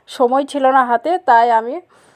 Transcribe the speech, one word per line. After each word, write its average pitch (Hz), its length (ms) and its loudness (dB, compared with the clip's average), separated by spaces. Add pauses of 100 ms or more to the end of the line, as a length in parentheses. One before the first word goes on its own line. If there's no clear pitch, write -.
সময় 262 380 -2
ছিল 269 260 0
না 262 140 2
হাতে, 240 320 -2
তাই 240 340 2
আমি 233 300 -2 (340)